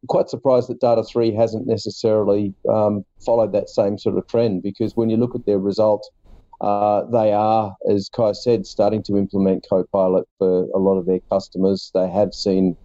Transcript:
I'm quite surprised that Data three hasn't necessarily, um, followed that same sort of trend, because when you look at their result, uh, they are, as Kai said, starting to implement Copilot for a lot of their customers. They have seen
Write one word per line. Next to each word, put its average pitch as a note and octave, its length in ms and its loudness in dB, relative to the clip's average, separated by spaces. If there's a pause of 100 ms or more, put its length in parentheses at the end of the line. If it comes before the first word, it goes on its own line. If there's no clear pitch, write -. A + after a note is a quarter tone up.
I'm B2 40 -18
quite F#3 220 0
surprised B2 400 0
that A#2+ 100 -8
Data A#2 240 2
three A2+ 300 0
hasn't A2 320 0
necessarily, G#2 880 0 (160)
um, G#2 340 2 (220)
followed A#2 280 2
that G#2 140 -2
same G#2 300 -2
sort G2+ 180 -2
of F#2+ 120 -4
trend, A2+ 340 0
because G2+ 340 -6
when A2+ 140 0
you A2 80 0
look B2 160 -2
at A#2+ 140 -8
their G2+ 100 2
result, G2+ 500 0 (540)
uh, G#2 440 0
they A2 280 0
are, G#2+ 420 0 (140)
as G2+ 180 0
Kai A2 260 0
said, A2 340 -2
starting G#2 360 0
to G2+ 140 -2
implement F#2+ 500 0
Copilot F#2 600 0 (100)
for F#2 380 2
a - 20 2
lot F#2+ 220 2
of F2 80 -6
their F#2 120 0 (120)
customers. F#2+ 640 -2
They G#2+ 120 2
have F#2+ 280 0
seen F#2+ 500 0